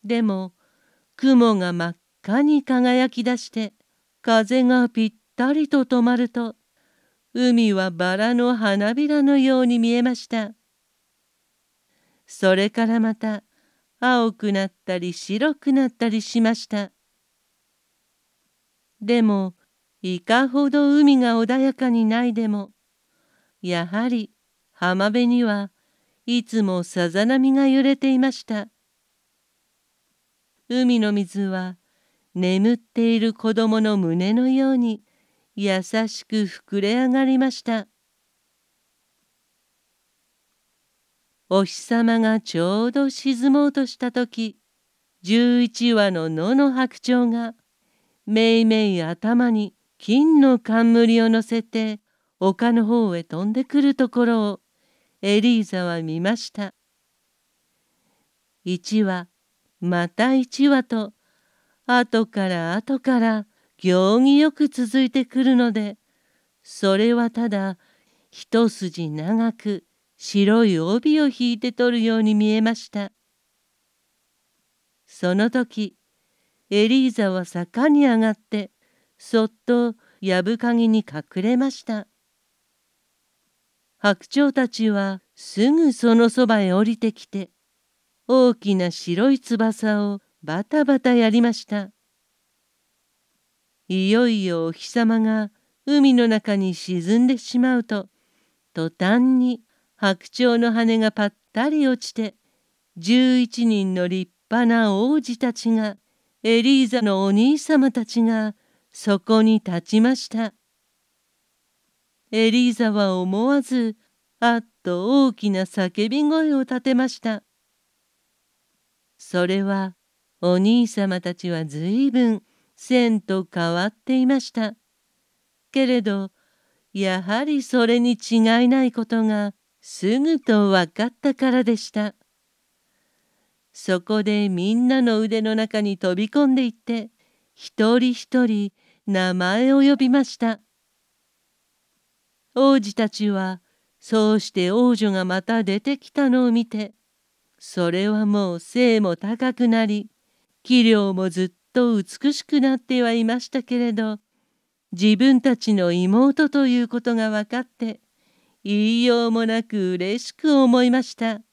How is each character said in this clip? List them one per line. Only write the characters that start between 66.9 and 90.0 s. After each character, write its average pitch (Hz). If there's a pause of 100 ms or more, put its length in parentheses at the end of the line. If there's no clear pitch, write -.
れ 233
は 233
た 233
だ 196 (520)
一 226
筋 170
長 214
く 208 (320)
白 208
い 185
帯 240
を 285
引 240
い 220
て 247
取 240
る 220
よ 226
う 220
に 214
見 214
え 220
ま 226
し -
た。 202 (1900)
そ -
の 214
時、 220 (760)
エ 208
リ 262
ー -
ザ 202
は 185
坂 202
に 294
上 233
が 220
っ 208
て、 - (460)
そ 220
っ 214 (140)
と 240 (240)
や 185
ぶ 226
か 233
ぎ 233
に 220
隠 151
れ 247
ま 269
し -
た。 214 (1900)
白 202
鳥 277
た 254
ち 220
は 196 (140)
す 226
ぐ 311
そ 233
の 233
そ 247
ば 214
へ 185
降 202
り 220
て 220
き -
て、 196 (760)
大 247
き 202
な 180
白 196
い 262
翼 220